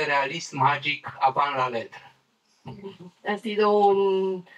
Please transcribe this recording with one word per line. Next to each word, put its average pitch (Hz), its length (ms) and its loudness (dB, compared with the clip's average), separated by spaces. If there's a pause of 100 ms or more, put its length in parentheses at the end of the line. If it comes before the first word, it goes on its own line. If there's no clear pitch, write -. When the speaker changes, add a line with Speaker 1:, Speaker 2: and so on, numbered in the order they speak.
Speaker 1:
realist 143 460 -2
magic 139 640 -2
avant 135 380 0
la 127 120 0
lettre. 113 440 -10 (1120)
Speaker 2:
Ha 208 100 -2
sido 208 340 0
un 196 760 2 (120)